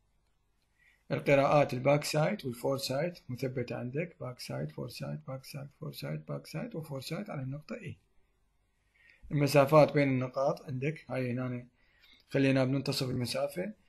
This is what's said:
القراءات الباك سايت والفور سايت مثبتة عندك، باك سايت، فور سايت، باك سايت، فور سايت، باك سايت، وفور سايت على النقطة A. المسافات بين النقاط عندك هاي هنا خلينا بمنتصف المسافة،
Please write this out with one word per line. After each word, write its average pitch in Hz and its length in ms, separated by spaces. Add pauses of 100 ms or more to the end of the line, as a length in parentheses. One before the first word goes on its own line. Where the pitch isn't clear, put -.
(1120)
القراءات 143 640
الباك 139 300
سايت 165 420
والفور 135 320
سايت 147 420 (100)
مثبتة 123 460
عندك، 131 440
باك 127 200
سايت، 143 320
فور 135 180
سايت، 147 380
باك 135 180
سايت، - 220 (120)
فور 147 140
سايت، 151 340
باك 143 200
سايت، 208 280
وفور 143 260
سايت 185 280
على 143 120
النقطة 139 340
A. 185 180 (1400)
المسافات 143 640
بين 143 160
النقاط 135 520
عندك 139 480
هاي 127 220
هنا 123 360 (640)
خلينا 135 360
بمنتصف 135 440
المسافة، 139 640 (160)